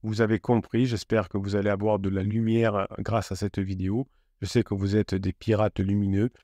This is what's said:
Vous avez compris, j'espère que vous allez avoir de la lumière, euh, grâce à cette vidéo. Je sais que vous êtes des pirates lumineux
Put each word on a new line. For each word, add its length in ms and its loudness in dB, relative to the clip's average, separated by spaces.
Vous 200 -2
avez 180 4
compris, 480 0
j'espère 420 -2
que 80 -6
vous 180 -4
allez 140 0
avoir 300 0
de 100 -2
la 140 -2
lumière, 520 2
euh, 100 0
grâce 340 -2
à 40 -4
cette 240 -4
vidéo. 480 -4
Je 60 -6
sais 160 2
que 100 -2
vous 220 0
êtes 200 2
des 180 -2
pirates 460 0
lumineux 500 2